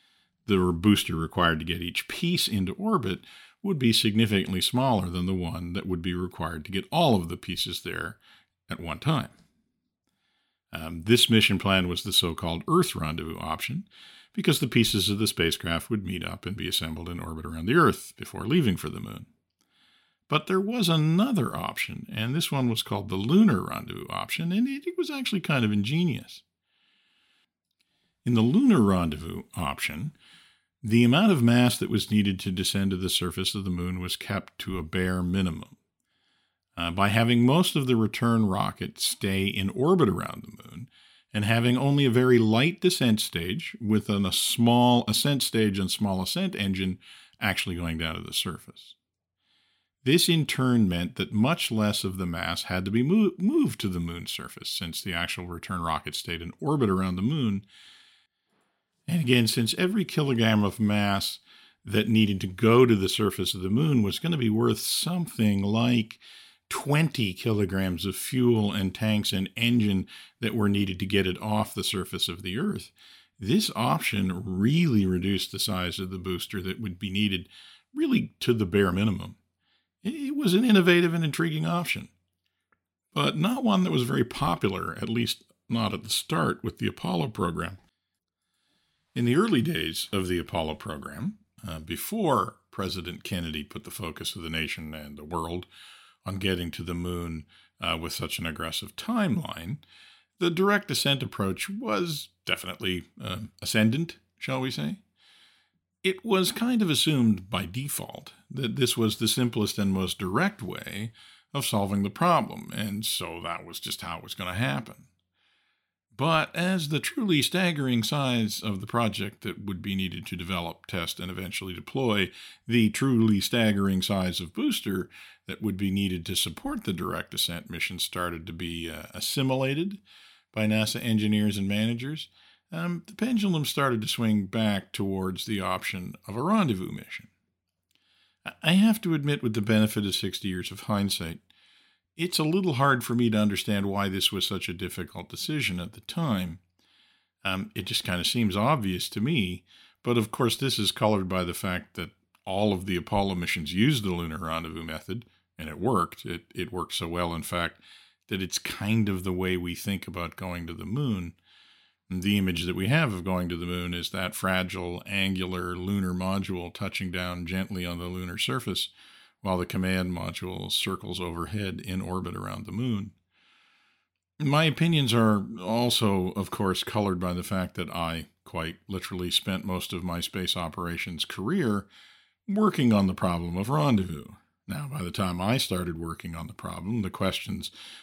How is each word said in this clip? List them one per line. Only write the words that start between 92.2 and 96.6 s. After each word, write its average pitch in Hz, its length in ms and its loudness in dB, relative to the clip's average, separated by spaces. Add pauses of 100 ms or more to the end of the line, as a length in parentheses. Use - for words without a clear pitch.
President 90 540 -6
Kennedy 82 400 -6
put - 220 -14
the - 40 -14
focus 82 460 -8
of 87 80 -10
the 82 80 -8
nation 80 420 -6
and 73 240 -14
the 76 60 -16
world 85 420 -6 (600)
on 98 100 -6
getting 92 340 0